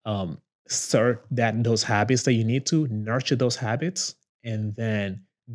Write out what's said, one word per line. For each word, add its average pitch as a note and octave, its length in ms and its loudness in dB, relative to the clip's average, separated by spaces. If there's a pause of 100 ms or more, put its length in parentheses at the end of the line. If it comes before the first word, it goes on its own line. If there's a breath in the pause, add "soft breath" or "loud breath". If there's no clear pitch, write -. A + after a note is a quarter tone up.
um, F#2+ 340 -4 (300)
start A#2+ 600 0
that, A#2 320 2
those A2+ 220 2
habits A2 400 2
that C3+ 80 4
you A2+ 120 4
need B2+ 220 0
to, D#3 220 2
nurture A2+ 480 -2
those B2 200 2
habits, B2+ 600 -4 (260)
and G#2+ 320 -4
then G#2+ 480 -2 (320)